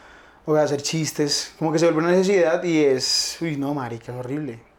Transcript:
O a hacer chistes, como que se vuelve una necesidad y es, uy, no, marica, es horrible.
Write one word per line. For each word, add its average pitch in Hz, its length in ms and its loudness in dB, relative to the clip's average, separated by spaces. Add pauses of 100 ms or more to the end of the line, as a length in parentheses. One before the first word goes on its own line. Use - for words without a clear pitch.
(460)
O 156 80 0
a 151 80 4
hacer 139 180 0
chistes, 151 800 -2
como 156 140 -2
que 160 80 2
se 170 60 4
vuelve 160 140 2
una 170 120 2
necesidad 180 500 2
y 160 220 2
es, - 560 0
uy, 165 160 -4
no, 139 180 -2
marica, 120 380 -8
es 123 60 -10
horrible. 127 420 -8 (180)